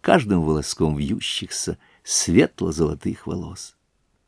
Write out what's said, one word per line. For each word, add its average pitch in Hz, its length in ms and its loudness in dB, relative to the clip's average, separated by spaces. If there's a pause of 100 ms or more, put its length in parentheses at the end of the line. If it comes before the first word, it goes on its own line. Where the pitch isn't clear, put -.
каждым 101 440 4
волоском 78 520 0
вьющихся, - 840 -6 (260)
светло-золотых 85 1200 0
волос. 85 480 -10 (540)